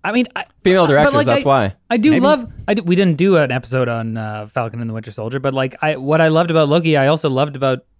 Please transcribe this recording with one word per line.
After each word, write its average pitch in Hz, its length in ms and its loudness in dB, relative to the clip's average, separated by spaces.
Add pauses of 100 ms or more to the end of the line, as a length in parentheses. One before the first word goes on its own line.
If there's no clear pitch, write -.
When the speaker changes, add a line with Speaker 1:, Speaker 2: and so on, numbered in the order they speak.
Speaker 1:
I 202 80 -4
mean, 240 240 0
I, 196 100 -8 (180)
Speaker 2:
Female 185 220 4
Speaker 1:
but, 151 60 2
Speaker 2:
directors, 147 240 4
Speaker 1:
like, - 100 2
Speaker 2:
that's 117 200 0
Speaker 1:
I, - 20 2
Speaker 2:
why. 120 280 2 (140)
Speaker 1:
I 240 80 0
do 262 140 2
Speaker 3:
Maybe. 285 100 4
Speaker 1:
love, 269 300 2 (160)
I 202 80 2
d-, 226 60 -4
we 175 140 0
didn't 180 220 2
do 185 200 2
an 139 140 2
episode 127 380 -2
on, 113 280 -6
uh, 107 300 -10
Falcon 117 340 -8
and 113 80 -8
the 110 40 -8
Winter 110 180 -12
Soldier, 117 280 -8
but, 135 140 -4
like, 131 280 -4
I, 156 140 -2
what 143 260 0
I 160 60 4
loved 165 240 2
about 156 180 2
Loki, 160 260 2
I 139 120 4
also 156 220 0
loved 139 260 -2
about 131 300 -2 (140)